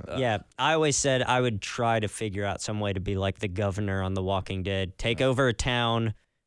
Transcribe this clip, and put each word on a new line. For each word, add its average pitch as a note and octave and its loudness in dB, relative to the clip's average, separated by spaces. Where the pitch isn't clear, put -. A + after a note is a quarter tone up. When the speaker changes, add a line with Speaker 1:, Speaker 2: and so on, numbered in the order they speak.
Speaker 1:
Uh, E2+ -6
Speaker 2:
Yeah, A#2 2
I D3 4
always D#3 4
said C3 2
I B2 2
would A#2 0
try A#2 0
to G#2 -2
figure G2+ -4
out G2 -4
some G#2+ -4
way G2+ 0
to G2 -2
be G2 -2
like F#2+ 0
the G#2+ -2
governor G2 -2
on F#2+ -2
The F#2+ -2
Walking F#2+ -2
Dead, F#2+ -4
take A#2 0
over C3 4
a A#2 2
town, A#2 0